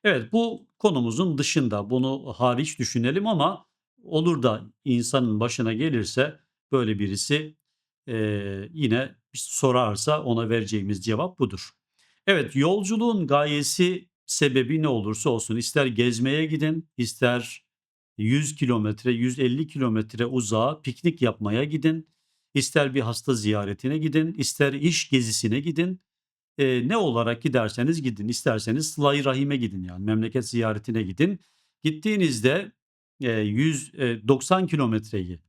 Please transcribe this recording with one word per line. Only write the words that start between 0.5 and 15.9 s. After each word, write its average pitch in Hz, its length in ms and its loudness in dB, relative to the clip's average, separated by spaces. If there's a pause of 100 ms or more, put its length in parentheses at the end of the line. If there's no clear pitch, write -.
konumuzun 143 600 2
dışında, 107 520 0
bunu 131 460 -2
hariç 127 420 0
düşünelim 131 480 0
ama 185 400 0 (360)
olur 160 400 0
da 113 280 0 (140)
insanın 120 560 0
başına 117 320 -2
gelirse 131 680 -2 (320)
böyle 110 260 0
birisi, 147 580 -4 (520)
e, 117 80 -6 (560)
yine 131 420 0 (200)
sorarsa 123 880 0
ona 117 260 0
vereceğimiz 104 560 -2
cevap 113 340 -2
budur. 95 320 -4 (560)
Evet, 160 300 2
yolculuğun 196 680 2
gayesi, 147 840 0 (180)
sebebi 139 560 2
ne 156 60 2
olursa 110 420 0
olsun, 113 260 -2
ister 131 300 0
gezmeye 123 600 0